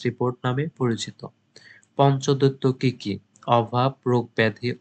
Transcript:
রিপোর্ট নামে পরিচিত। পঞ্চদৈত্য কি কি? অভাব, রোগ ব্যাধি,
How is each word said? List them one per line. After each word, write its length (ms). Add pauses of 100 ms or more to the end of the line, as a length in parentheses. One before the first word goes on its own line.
রিপোর্ট 400
নামে 240
পরিচিত। 520 (760)
পঞ্চদৈত্য 760
কি 180
কি? 280 (280)
অভাব, 460 (140)
রোগ 180 (120)
ব্যাধি, 320 (120)